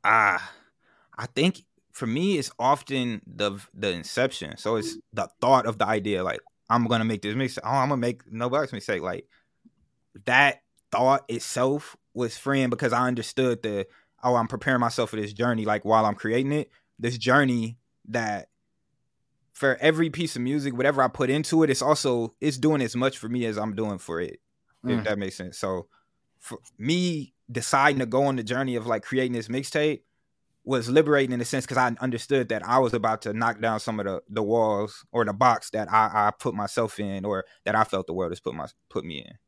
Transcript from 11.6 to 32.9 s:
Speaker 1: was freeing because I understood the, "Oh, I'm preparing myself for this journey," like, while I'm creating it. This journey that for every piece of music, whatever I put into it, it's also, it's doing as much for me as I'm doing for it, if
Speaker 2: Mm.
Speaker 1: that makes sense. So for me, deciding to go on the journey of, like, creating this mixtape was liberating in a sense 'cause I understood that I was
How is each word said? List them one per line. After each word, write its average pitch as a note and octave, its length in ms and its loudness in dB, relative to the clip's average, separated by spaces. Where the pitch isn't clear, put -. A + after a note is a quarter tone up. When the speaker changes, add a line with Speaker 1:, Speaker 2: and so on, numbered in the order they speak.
Speaker 1:
was A#2+ 240 -6
freeing C3+ 340 0
because A#2+ 220 0
I B2 140 2
understood B2 560 -2
the, G2+ 240 -4
"Oh, B2 120 2
I'm A#2 120 2
preparing B2+ 340 0
myself A#2 300 0
for A2 60 -6
this G#2 160 -6
journey," A2+ 320 0
like, G#2+ 200 0
while A2 200 6
I'm G#2 100 2
creating C3 380 -2
it. D3 180 -4
This A#2 180 -2
journey B2 600 2
that G#2+ 400 -4
for C3+ 240 2
every D#3+ 300 4
piece D#3 260 -6
of B2 60 -6
music, C#3 340 -4
whatever C3+ 280 2
I C3 40 4
put B2+ 220 -2
into D#3 340 2
it, D3 60 4
it's B2+ 140 0
also, B2 580 0
it's C#3+ 160 -2
doing D3 240 2
as A#2 140 -4
much C3 240 0
for A#2 100 -10
me A#2+ 160 -2
as G#2+ 120 -2
I'm G#2+ 180 -4
doing G#2 240 -4
for E2 200 -6
it, E2+ 200 -6
if A#2+ 140 0
Speaker 2:
Mm. - 20 -8
Speaker 1:
that G#2 160 -2
makes F#2+ 160 -6
sense. F2+ 240 -14
So F#2 280 -4
for - 180 -16
me, D#3+ 560 -2
deciding C3+ 480 2
to B2 80 -2
go B2+ 180 2
on C#3 100 0
the A#2+ 80 -4
journey B2 320 -4
of, A2+ 120 -4
like, A2+ 160 0
creating B2+ 300 0
this A2+ 160 -4
mixtape C#3+ 520 -2
was B2 240 0
liberating C#3+ 440 6
in A#2+ 80 -2
a A#2 40 -2
sense C3+ 220 -2
'cause B2+ 100 -2
I B2+ 120 4
understood B2+ 480 0
that A2 160 -2
I B2 140 4
was A#2+ 140 2